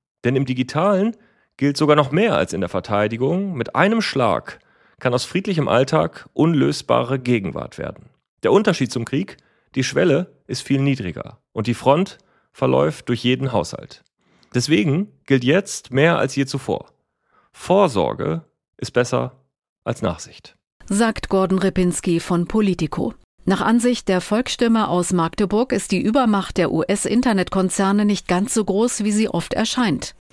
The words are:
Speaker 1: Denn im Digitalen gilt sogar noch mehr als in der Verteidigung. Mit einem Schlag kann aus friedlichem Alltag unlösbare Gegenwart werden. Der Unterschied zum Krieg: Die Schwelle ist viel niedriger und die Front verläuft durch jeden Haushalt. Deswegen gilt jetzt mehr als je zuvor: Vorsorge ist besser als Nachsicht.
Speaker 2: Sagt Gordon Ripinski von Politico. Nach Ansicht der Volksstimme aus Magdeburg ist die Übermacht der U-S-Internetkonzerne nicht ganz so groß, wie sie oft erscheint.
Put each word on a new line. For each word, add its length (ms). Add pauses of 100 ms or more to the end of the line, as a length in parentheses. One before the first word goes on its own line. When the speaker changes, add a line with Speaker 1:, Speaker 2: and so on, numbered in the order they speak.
(260)
Speaker 1:
Denn 100
im 100
Digitalen 720 (400)
gilt 220
sogar 180
noch 160
mehr 240
als 160
in 100
der 80
Verteidigung. 840
Mit 220
einem 260
Schlag 580 (400)
kann 140
aus 100
friedlichem 460
Alltag 640
unlösbare 840
Gegenwart 580
werden. 300 (360)
Der 80
Unterschied 400
zum 140
Krieg: 320 (380)
Die 100
Schwelle 480 (140)
ist 160
viel 180
niedriger 560 (160)
und 140
die 80
Front 420 (340)
verläuft 560
durch 160
jeden 300
Haushalt. 500 (500)
Deswegen 560 (180)
gilt 180
jetzt 480
mehr 240
als 180
je 100
zuvor: 420 (640)
Vorsorge 880 (360)
ist 140
besser 520 (420)
als 160
Nachsicht. 540 (340)
Speaker 2:
Sagt 400
Gordon 300
Ripinski 640
von 260
Politico. 680 (300)
Nach 180
Ansicht 480
der 100
Volksstimme 720
aus 240
Magdeburg 580
ist 200
die 100
Übermacht 560
der 140
U-S-Internetkonzerne 1300
nicht 240
ganz 260
so 100
groß, 420
wie 80
sie 160
oft 240
erscheint. 640 (180)